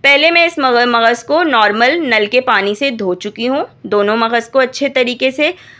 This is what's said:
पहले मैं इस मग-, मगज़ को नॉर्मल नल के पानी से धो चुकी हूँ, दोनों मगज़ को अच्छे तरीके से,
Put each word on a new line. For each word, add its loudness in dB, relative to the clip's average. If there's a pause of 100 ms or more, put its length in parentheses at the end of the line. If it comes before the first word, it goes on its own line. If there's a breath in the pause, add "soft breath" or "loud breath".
पहले 4
मैं 2
इस -6
मग-, 2
मगज़ 2
को 0
नॉर्मल 2
नल 0
के 0
पानी 0
से -4
धो -4
चुकी -8
हूँ, -4 (200)
दोनों 0
मगज़ -2
को -2
अच्छे 0
तरीके -2
से, -2 (260 loud breath)